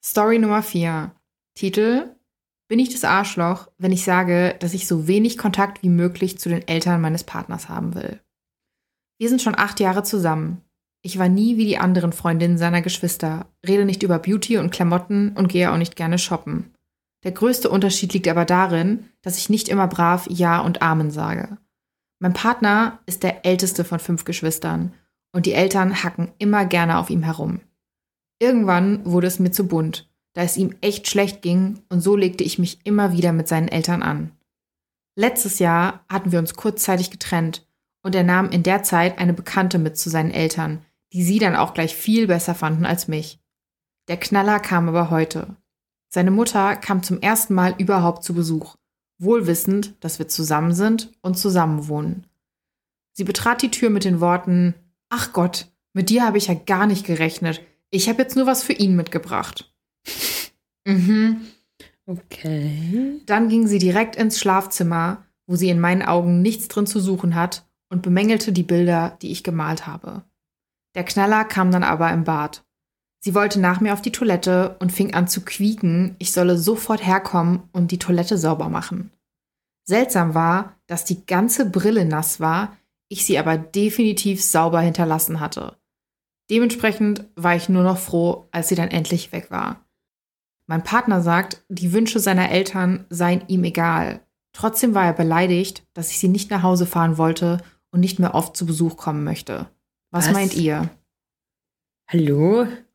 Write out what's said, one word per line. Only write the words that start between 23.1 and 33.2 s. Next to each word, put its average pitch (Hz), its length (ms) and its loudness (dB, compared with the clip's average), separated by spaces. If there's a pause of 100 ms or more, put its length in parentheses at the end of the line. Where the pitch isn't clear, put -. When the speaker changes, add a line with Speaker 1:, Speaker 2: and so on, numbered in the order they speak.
Speaker 1:
der 180 240 -4
älteste 180 380 0
von 170 160 -4
fünf 170 240 -4
Geschwistern 165 680 -4 (400)
und 175 140 0
die - 60 2
Eltern 190 500 2
hacken 170 360 -6
immer 208 260 2
gerne 170 340 2
auf 170 120 -4
ihm 165 120 0
herum. 160 380 -4 (800)
Irgendwann 202 640 2
wurde 175 240 2
es 180 100 -4
mir 180 140 2
zu 190 160 0
bunt, 160 400 -2 (260)
da 175 80 -2
es 175 140 -2
ihm 185 240 -2
echt 202 280 -2
schlecht 202 340 -2
ging 185 460 0
und 180 120 0
so 196 160 4
legte 185 280 0
ich - 140 -4
mich 175 260 -2
immer 208 280 2
wieder 175 200 2